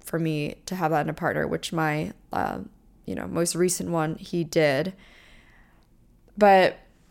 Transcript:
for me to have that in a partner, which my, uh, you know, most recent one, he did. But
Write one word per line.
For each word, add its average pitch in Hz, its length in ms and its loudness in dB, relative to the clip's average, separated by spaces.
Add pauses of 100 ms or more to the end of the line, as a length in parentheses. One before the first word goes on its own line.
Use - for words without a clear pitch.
for - 180 -6
me 156 360 -4 (100)
to 185 100 -8
have 165 160 0
that 151 100 2
in 160 80 -2
a 151 40 -2
partner, 151 340 -2
which - 240 -6
my, 160 400 -2 (220)
uh, - 260 -2 (460)
you - 100 -8
know, - 100 -8
most 175 300 -2
recent 180 340 0
one, 160 260 -2
he - 280 -4
did. 156 500 0 (1400)
But 196 400 6 (340)